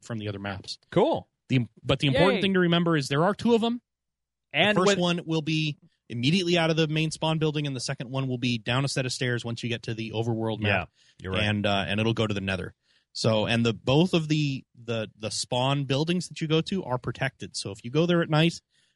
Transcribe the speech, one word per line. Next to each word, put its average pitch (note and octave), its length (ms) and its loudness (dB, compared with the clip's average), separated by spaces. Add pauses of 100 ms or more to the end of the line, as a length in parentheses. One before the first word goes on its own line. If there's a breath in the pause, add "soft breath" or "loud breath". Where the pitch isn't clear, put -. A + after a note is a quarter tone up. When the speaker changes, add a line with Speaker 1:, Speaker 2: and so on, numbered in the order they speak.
Speaker 1:
from A2+ 160 -8
the G#2 80 -6
other G2+ 100 -6
maps. G2 400 -8 (140)
Speaker 2:
Cool. C4 360 2 (220)
Speaker 1:
The, B2 160 2 (180)
but C3+ 140 0
the - 100 0
important E3+ 280 4
Speaker 2:
Yay. - 60 0
Speaker 1:
thing G3 120 0
to F#3 60 4
remember E3+ 360 4
is C#3 120 0
there C#3+ 160 2
are G3 100 2
two A#3 220 2
of A3 80 2
'em. A#3 180 -2 (720)
Speaker 2:
And F#3+ 240 2
Speaker 1:
The F3 40 4
first F#3 80 4
Speaker 2:
with G3 100 2
Speaker 1:
one F3 260 0
will D#3+ 160 -2
be D#3 360 -2 (300)
immediately E3+ 500 2
out E3 120 4
of E3 80 2
the D#3+ 100 4
main D#3 220 0
spawn D#3+ 300 -2
building, D3+ 260 -2
and C3+ 100 -4
the B2 40 -6
second C3 320 -8
one C3+ 160 -2
will B2+ 100 -2
be A#2+ 220 0
down B2 260 0
a - 20 0
set C3 200 -2
of B2 40 -4
stairs B2 320 -2
once A#2 200 -6
you A#2+ 60 -4
get A2+ 140 -4
to A#2 120 -6
the A2+ 160 -8
overworld A2 480 -2
map. G2+ 300 0 (280 soft breath)
Speaker 2:
Yeah, - 60 -20
you're F#2 100 -4
right. G#2 120 0
Speaker 1:
And, G#2 200 0
uh, G2+ 220 0
and G#2 120 -2
it'll A2+ 140 2
go A2+ 140 0
to G#2+ 60 -2
the G2 80 -4
nether. F#2+ 340 -4 (380)
So, G#2+ 340 0
and A#2 180 2
the, A#2 80 2
both D3 400 2
of D#3+ 140 2
the, D3 360 0 (180)
the, A2+ 360 -6
the G#2 140 -8
spawn C3+ 540 -2
buildings D#3+ 420 -2
that - 140 -16
you D#3+ 60 -4
go D#3+ 140 2
to F#3+ 220 -4
are B2 160 -4
protected. - 580 -6
So G2+ 140 -10
if G2 120 -14
you A#2+ 60 -10
go D3+ 160 2
there E3+ 160 2
at D#3+ 80 -2
night, D#3 320 2 (340)